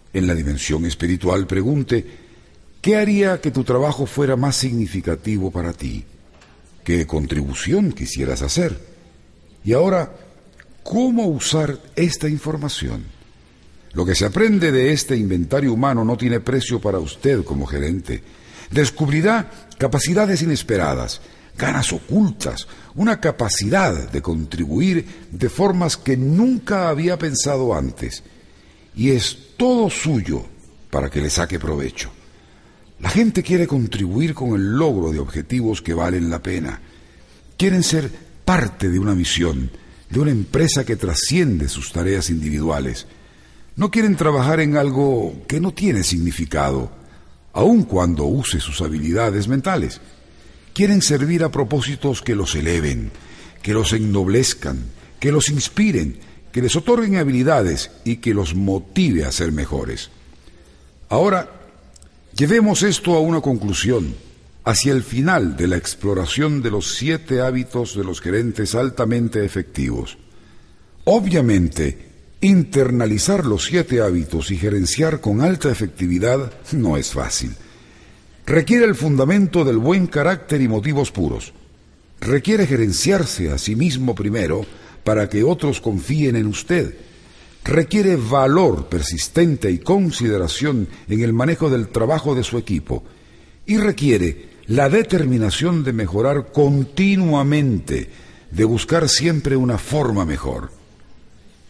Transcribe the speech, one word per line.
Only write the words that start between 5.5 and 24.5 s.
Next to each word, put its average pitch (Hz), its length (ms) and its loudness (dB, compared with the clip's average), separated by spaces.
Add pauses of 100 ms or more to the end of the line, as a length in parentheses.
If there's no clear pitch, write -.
para 85 220 -6
ti? 58 320 -8 (800)
¿Qué 85 240 0
contribución 76 840 -2
quisieras 65 500 -4
hacer? 131 360 -2 (840)
Y 107 100 2
ahora, 175 380 2 (720)
¿cómo 233 440 0
usar 156 520 -2 (160)
esta 160 340 0
información?". 143 760 -4 (880)
Lo 87 120 -2
que 90 100 0
se 95 100 0
aprende 175 480 2
de 131 200 4
este 139 240 -2
inventario 107 560 0
humano 120 320 0
no 117 120 0
tiene 117 240 0
precio 123 400 -2
para 98 180 0
usted 95 460 0
como 69 220 -4
gerente. 71 560 -4 (480)
Descubrirá 156 800 0 (280)
capacidades 165 640 2
inesperadas, 87 760 -2 (380)
ganas 143 340 -2
ocultas, - 760 -2 (260)
una 208 260 0
capacidad 113 920 0
de 71 120 -4
contribuir 82 840 -2 (280)